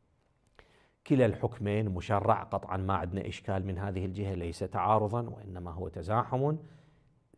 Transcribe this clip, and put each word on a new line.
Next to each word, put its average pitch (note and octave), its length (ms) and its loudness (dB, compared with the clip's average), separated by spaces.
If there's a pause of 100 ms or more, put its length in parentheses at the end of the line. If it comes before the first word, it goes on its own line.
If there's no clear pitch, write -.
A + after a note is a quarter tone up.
(1080)
كلا B2+ 200 6
الحكمين G#2+ 600 0
مشرع G2 540 2
قطعا، - 340 -4
ما F#2+ 180 0
عندنا F2+ 340 -2
إشكال F#2+ 380 -4
من F#2 120 -4
هذه F#2+ 260 -2
الجهة، G2 300 -4
ليس E2+ 240 -4
تعارضا G#2+ 680 2
وإنما F#2+ 420 -10
هو F2 180 -6
تزاحم A#2+ 680 0 (800)